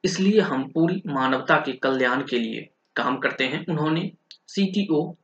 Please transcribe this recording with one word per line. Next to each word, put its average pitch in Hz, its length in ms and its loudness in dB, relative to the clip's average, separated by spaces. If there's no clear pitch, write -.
इसलिए 196 380 4
हम 131 280 -2
पूरी 175 380 2
मानवता 131 520 2
के 131 140 -4
कल्याण 131 480 0
के 127 160 -2
लिए 113 300 -6
काम 123 220 -2
करते 131 280 -2
हैं। 139 200 -4
उन्होंने 160 440 -2
सीटीओ 185 580 0